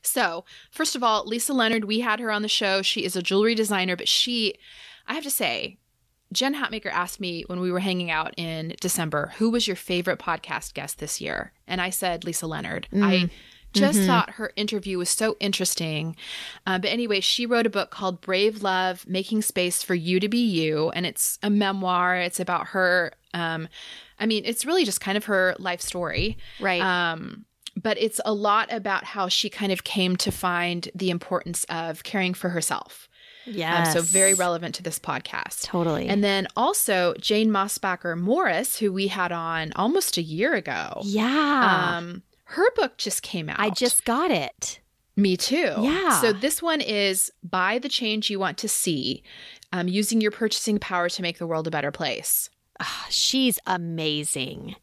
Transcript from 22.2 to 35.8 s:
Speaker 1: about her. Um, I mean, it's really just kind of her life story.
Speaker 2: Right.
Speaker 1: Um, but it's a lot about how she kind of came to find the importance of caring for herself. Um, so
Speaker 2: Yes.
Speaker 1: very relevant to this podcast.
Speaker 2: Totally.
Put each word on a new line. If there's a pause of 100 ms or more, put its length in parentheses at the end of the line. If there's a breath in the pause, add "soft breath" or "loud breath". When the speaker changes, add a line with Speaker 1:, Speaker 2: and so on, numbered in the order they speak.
Speaker 1:
about
her. (200)
Um, (500 loud breath)
I
mean,
it's
really
just
kind
of
her
life
story. (220 loud breath)
Speaker 2:
Right.
Speaker 1:
Um, (360)
but
it's
a
lot
about
how
she
kind
of
came
to
find
the
importance
of
caring
for
herself. (380 loud breath)
Um,
so
Speaker 2:
Yes. (140)
Speaker 1:
very
relevant
to
this
podcast.
Speaker 2:
Totally.